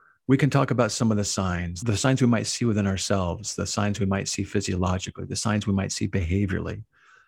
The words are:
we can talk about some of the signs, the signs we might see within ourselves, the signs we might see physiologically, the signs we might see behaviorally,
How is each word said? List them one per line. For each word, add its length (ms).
we 120
can 120
talk 220
about 200
some 200
of 60
the 60
signs, 580
the 140
signs 240
we 80
might 200
see 180
within 220
ourselves, 680
the 140
signs 320
we 80
might 200
see 160
physiologically, 840
the 100
signs 320
we 140
might 100
see 160
behaviorally, 760